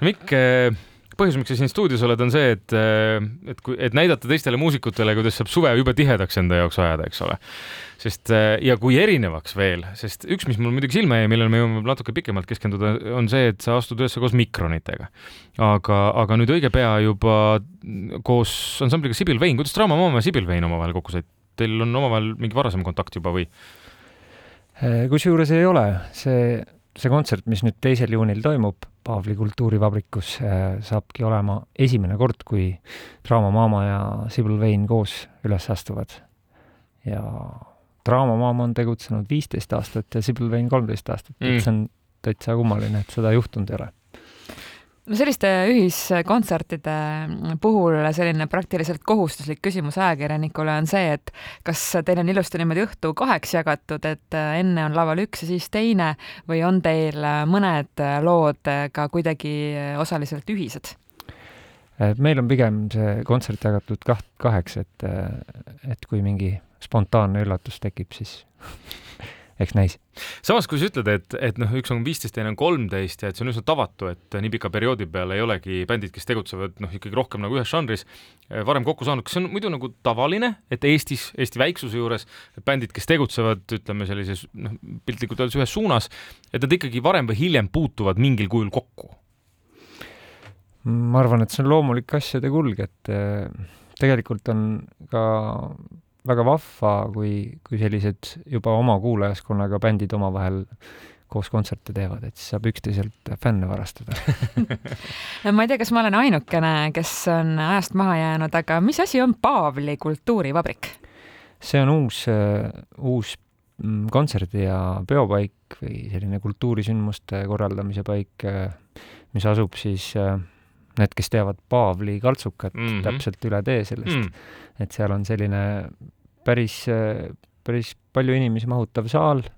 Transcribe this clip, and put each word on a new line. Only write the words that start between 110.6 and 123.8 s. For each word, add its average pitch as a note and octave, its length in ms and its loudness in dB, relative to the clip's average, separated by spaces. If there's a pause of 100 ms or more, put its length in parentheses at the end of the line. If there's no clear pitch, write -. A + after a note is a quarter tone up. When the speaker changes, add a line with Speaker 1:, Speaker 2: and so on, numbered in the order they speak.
Speaker 2:
See - 240 0
on C3+ 120 6
uus, C#3+ 340 0
eh, G#2 440 0 (240)
uus, B2+ 400 -2 (440)
mm, G#2+ 300 -4
kontserdi- G#2 560 0
ja F#2+ 140 0 (240)
peopaik G2+ 800 0
või A2 280 -10
selline G2+ 320 -4
kultuurisündmuste G#2 1040 -2
korraldamise G2+ 600 -4
paik, G2+ 260 -4 (140)
eh, F#2+ 260 -4 (600)
mis F#2+ 160 -2
asub G#2+ 300 2
siis, G2 380 -4
eh, G2 220 0 (600)
need, G#2 180 2
kes - 160 -2
teavad G2+ 360 0
Paavli G#2 540 0
kaltsukat, A2+ 540 -2
Speaker 1:
Mhm. A2+ 280 -2
Speaker 2:
täpselt G2+ 420 -4
üle G#2 180 0
tee A#2 220 0